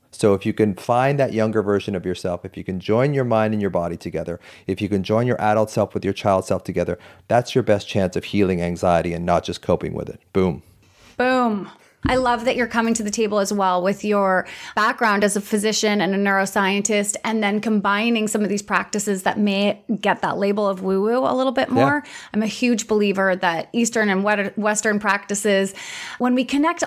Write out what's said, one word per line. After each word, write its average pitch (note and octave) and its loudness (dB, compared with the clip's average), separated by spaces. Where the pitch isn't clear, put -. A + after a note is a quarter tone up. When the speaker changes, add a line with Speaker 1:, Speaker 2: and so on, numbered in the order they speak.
Speaker 1:
So G#2 4
if F#2+ -2
you G#2+ 2
can G#2 2
find C3 0
that C3 0
younger A2 2
version G2+ 0
of F2+ -6
yourself, F2+ -4
if F#2+ -14
you F2 -10
can F#2 -6
join B2 2
your C3+ 0
mind A2 2
and G#2 -2
your G2 0
body E2+ -2
together, E2 -8
if F#2+ -4
you G2+ -2
can G2 0
join A2+ 0
your A#2+ 0
adult G#2+ 2
self G#2 -2
with F#2+ -4
your G2 0
child F#2+ 2
self F#2 -2
together, F2 -2
that's A#2+ 2
your B2+ 4
best G#2 0
chance F#2+ -2
of - -4
healing F#2+ 0
anxiety F2 0
and E2+ -6
not E2+ 2
just - -8
coping E2 0
with D2 -6
it. - -16
Boom. F#2 0
Speaker 2:
Boom. B3 0
I B3+ 2
love A#3+ 0
that B3+ 2
you're A#3+ 0
coming A3+ 0
to A3 -2
the G#3 -4
table G#3 0
as G3 -2
well F#3 0
with G3 -2
your G3 2
background G#3+ 2
as G3+ 2
a G3+ -2
physician G#3 0
and F#3+ 0
a G3 0
neuroscientist, G3+ 0
and A3 0
then G3+ 0
combining G#3+ 0
some G#3+ 0
of F#3 0
these G3+ -2
practices G3 -2
that G3+ 0
may G3+ 2
get G3 0
that D#3 -2
label G3+ 0
of F#3 -4
woo-woo G#3 0
a - 2
little C4 0
bit B3+ 0
Speaker 1:
Yeah. B3+ -2
Speaker 2:
more. C#4+ 4
I'm G#3+ 0
a - -2
huge A#3+ 0
believer G3 2
that F3+ -2
Eastern A#3 0
and F#3+ 2
Wed-, G3+ 0
Western G#3 0
practices, G3+ 0
when B3 2
we C4 2
connect D4+ 0